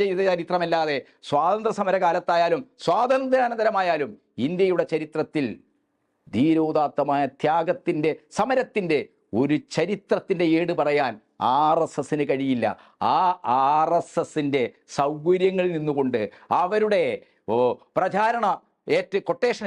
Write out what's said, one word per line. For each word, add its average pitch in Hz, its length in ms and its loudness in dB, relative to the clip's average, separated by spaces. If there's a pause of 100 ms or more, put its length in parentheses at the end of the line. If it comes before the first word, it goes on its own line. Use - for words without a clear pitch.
ചെയ്ത 190 200 0 (100)
ചരിത്രമല്ലാതെ, 170 680 0 (320)
സ്വാതന്ത്ര്യ 196 500 0
സമരകാലത്തായാലും 170 840 0 (240)
സ്വാതന്ത്ര്യാനന്തരമായാലും 220 1200 0 (380)
ഇന്ത്യയുടെ 180 440 2
ചരിത്രത്തിൽ, 156 540 -2 (880)
ധീരോദാത്തമായ 147 880 2 (200)
ത്യാഗത്തിൻ്റെ, 165 680 0 (280)
സമരത്തിൻ്റെ 208 600 0 (420)
ഒരു 139 160 2 (200)
ചരിത്രത്തിൻ്റെ 180 680 -2 (120)
ഏട് 170 220 -2
പറയാൻ 143 320 0 (500)
ആർ 156 220 2
എസ് - 180 -8
എസിന് 147 280 -2
കഴിയില്ല. 131 360 0 (480)
ആ 160 40 2 (540)
ആർ 160 180 2 (100)
എസ് - 220 -6
എസിൻ്റെ 139 400 -2 (360)
സൗകര്യങ്ങളിൽ 180 800 0
നിന്നുകൊണ്ട്, 135 420 -2 (420)
അവരുടെ, 208 400 0 (520)
ഓ, - 20 2 (400)
പ്രചാരണ 214 500 0 (500)
ഏറ്റ്-, 190 320 -2
ക്വട്ടേഷൻ 226 380 -2